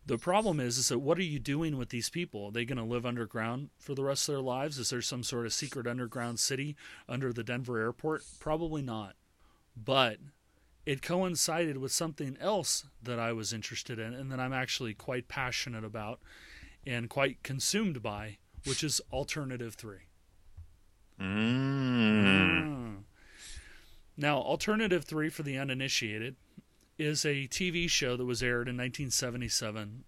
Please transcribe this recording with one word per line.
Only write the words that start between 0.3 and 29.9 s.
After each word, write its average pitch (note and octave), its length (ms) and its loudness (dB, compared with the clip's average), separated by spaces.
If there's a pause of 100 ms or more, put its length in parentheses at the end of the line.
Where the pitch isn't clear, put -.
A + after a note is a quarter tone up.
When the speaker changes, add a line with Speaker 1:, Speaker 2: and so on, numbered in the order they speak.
Speaker 1:
is, B2 180 0
is B2+ 100 4
that - 120 2
what E3 180 4
are F#3+ 40 2
you D3+ 160 0
doing C#3+ 380 0
with B2 140 -4
these A#2 200 -2
people? A2+ 360 -4
Are G2+ 60 -8
they A#2 120 0
gonna A#2+ 200 -2
live A#2+ 220 0
underground A#2+ 720 -2
for - 160 -8
the C3+ 100 -2
rest C#3 240 2
of D3 60 0
their C3+ 80 0
lives? C3+ 360 -2
Is A#2 120 -2
there A#2+ 120 0
some B2 200 -2
sort A#2 240 -2
of G#2+ 60 -4
secret B2+ 340 -4
underground A#2+ 540 -2
city C#3+ 360 0 (320)
under C3 240 -2
the A#2 120 -4
Denver B2 340 -2
airport? A#2+ 440 -2 (180)
Probably D#3 420 0
not. A2 320 -6 (640)
But A#2+ 420 6 (640)
it C#3 180 -2
coincided E3+ 760 2
with C3 140 -4
something D#3 480 -2
else F3+ 460 2 (160)
that A#2 160 -2
I A#2 140 2
was A2 200 -2
interested A2+ 460 -6
in A2+ 160 -4
and C3+ 180 -8
that B2+ 80 -2
I'm B2+ 120 0
actually B2+ 420 0
quite B2+ 340 -4
passionate A#2+ 560 -2
about A2 360 -6 (640)
and A#2+ 240 -2
quite C3+ 320 2
consumed C#3+ 600 0
by, G#2 360 -4 (260)
which C3+ 200 0
is D3 160 2 (120)
Alternative C3 600 -4
Three. G2 320 -14 (1120)
Speaker 2:
Mm. A#2 1040 4
Speaker 1:
Mm. F#2+ 720 4 (1200)
Now, D3 220 4
Alternative F#3+ 640 2
Three, D#3 240 0
for D#3 140 -6
the C#3 160 -4
uninitiated, C3 800 -2 (640)
is D3+ 280 2
a C#3 200 0
T F3+ 240 0
V E3+ 180 2
show B2 280 2
that B2 80 0
was B2 180 0
aired B2 260 2
in B2 80 -4
nineteen B2 340 -4
seventy-seven A#2 960 -2